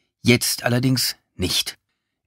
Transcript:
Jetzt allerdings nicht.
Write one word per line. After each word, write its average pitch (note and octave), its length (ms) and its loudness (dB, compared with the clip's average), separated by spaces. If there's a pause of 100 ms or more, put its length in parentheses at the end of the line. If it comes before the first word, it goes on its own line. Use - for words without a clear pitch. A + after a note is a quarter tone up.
(220)
Jetzt - 420 2
allerdings B2+ 540 0 (180)
nicht. - 420 -4 (500)